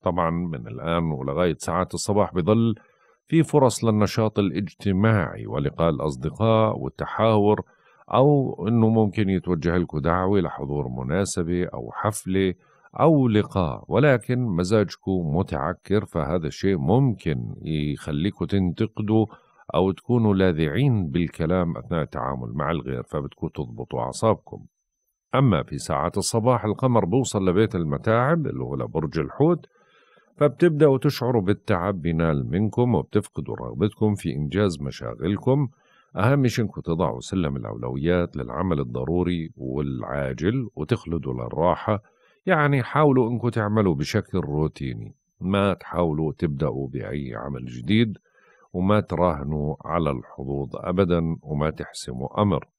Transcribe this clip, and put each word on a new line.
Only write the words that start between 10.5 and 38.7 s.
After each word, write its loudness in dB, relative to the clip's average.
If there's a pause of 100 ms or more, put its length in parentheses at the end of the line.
مناسبة -2
أو -10
حفلة 0 (460)
أو 6
لقاء، 0
ولكن 2
مزاجكم 0
متعكر، -2
فهذا -2
الشيء -2
ممكن 0
يخليكم -4
تنتقدوا 0 (500)
أو 2
تكونوا 2
لاذعين 2
بالكلام 0
أثناء -4
التعامل -6
مع -2
الغير، -4
فبدكم -8
تضبطوا -8
أعصابكم. -2 (680)
أما 4
في -8
ساعات -2
الصباح 0
القمر 2
بوصل 0
لبيت 2
المتاعب 0
اللي -6
هو -6
لبرج -4
الحوت، 0 (720)
فبتبدأوا 4
تشعروا 0
بالتعب 0
بينال 0
منكم 0
وبتفقدوا -2
رغبتكم -2
في -4
إنجاز -2
مشاغلكم. -2 (480)
أهم 4
شيء 0
إنكم -8
تضعوا 0
سلم -2
الأولويات -2
للعمل -2